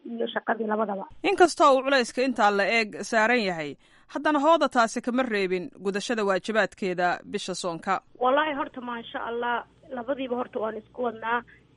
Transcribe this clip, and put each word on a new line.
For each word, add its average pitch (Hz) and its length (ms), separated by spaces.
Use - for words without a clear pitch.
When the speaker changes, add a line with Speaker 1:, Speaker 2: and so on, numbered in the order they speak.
Speaker 1:
iyo 233 220
shaqadii 226 400
labadaba. 208 380
Speaker 2:
Inkastoo 311 500
uu 262 100
culayska 262 380
intaa 240 300
la 202 140
eeg 208 360
saaran 226 400
yahay, 165 340
haddana 302 260
hooda 302 300
taasi 233 320
kama 254 220
reebin 190 460
gudashada 202 460
waajibaadkeeda 185 1000
bisha 185 320
soonka. 170 460
Speaker 1:
Wallaahi 285 340
horta 269 280
maasha 233 440
Allah, 240 400
labadiiba 247 460
horta 240 240
waan 220 180
isku - 260
wadnaa. 226 380